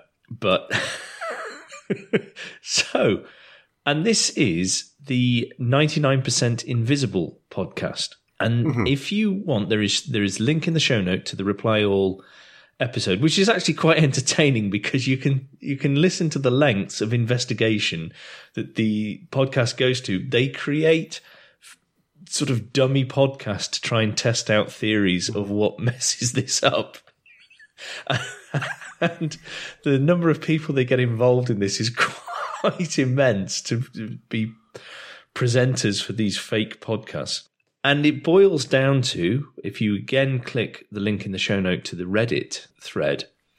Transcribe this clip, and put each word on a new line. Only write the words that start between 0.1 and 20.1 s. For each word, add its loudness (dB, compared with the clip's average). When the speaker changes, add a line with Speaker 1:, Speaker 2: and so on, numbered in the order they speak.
Speaker 1:
but 0
<laughs> -6
so, 0
and 0
this 2
is 0
the 0
ninety-nine 2
percent 0
Invisible -2
podcast. -6
And 2
Speaker 2:
Mm-hmm. 0
Speaker 1:
if -2
you 2
want, -2
there 2
is, 0
there 0
is -2
link 0
in 0
the 0
show 2
note 0
to -10
the -4
Reply 2
All 2
episode, -2
which 2
is 4
actually 2
quite 4
entertaining 2
because -2
you 2
can, -2
you -6
can 2
listen 2
to -2
the 2
lengths 2
of 0
investigation 0
that -8
the -2
podcast 0
goes 2
to. -2